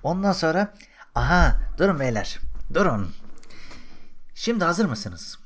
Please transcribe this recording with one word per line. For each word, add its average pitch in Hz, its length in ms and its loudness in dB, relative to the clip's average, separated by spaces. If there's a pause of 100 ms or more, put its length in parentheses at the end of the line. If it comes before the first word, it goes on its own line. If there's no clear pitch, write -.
Ondan 190 280 0
sonra, 180 420 0 (420)
aha, 165 460 6 (160)
durun 175 220 2
beyler. 117 400 -2 (340)
Durun. 123 420 2 (1200)
Şimdi 226 280 -2
hazır 175 220 2
mısınız? 104 600 -6